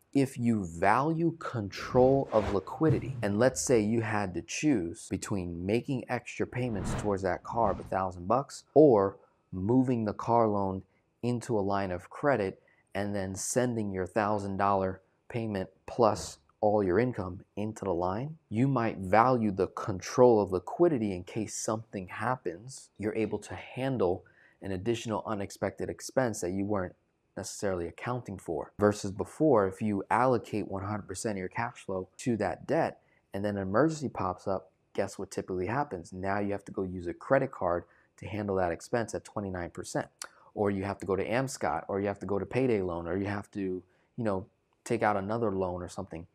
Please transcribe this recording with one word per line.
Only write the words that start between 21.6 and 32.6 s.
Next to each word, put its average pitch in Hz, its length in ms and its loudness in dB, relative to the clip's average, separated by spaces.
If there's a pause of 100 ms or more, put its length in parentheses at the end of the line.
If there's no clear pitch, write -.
happens. 110 880 -6
You're 104 180 -4
able 107 220 -2
to - 180 -12
handle 104 680 -2 (360)
an 98 100 -8
additional 107 540 -2
unexpected 98 640 -6
expense 117 520 -2
that 90 100 -2
you 98 140 -2
weren't 98 300 -4 (420)
necessarily 95 500 -4
accounting 120 500 -8
for. - 420 -8
Versus 104 320 4
before, 104 560 2
if 95 140 -8
you 104 280 0
allocate 113 580 0
one 95 160 -6
hundred 101 240 -6
percent 107 260 -6
of 95 60 -6
your 92 100 -6
cash 117 360 -6
flow 92 320 -6
to 120 200 0
that 98 300 -4